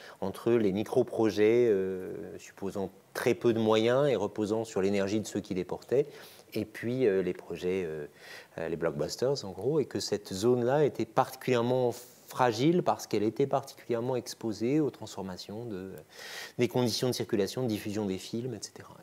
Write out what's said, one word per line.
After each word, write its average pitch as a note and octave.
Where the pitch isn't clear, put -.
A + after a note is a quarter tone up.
entre G2
les A2
micro-projets, A2
euh, F#2+
supposant F#2+
très A#2+
peu A#2+
de A2+
moyens A2+
et B2
reposant G#2
sur G2
l'énergie G2
de G2+
ceux -
qui G2
les F2+
portaient, A#2+
et G#2+
puis, B2
euh, F#2+
les F2+
projets, F2+
euh, D#2
euh, E2
les E2
blockbusters E2
en F#2+
gros, B2
et C3
que -
cette G2
zone-là B2
était A2+
particulièrement B2+
fragile C3
parce A2
qu'elle G#2
était A#2
particulièrement B2+
exposée A#2
aux C#3
transformations G2+
de, F#2+
des B2
conditions B2
de B2
circulation, A#2
de B2+
diffusion G#2+
des F#2+
films, A#2
et G2+
cetera. -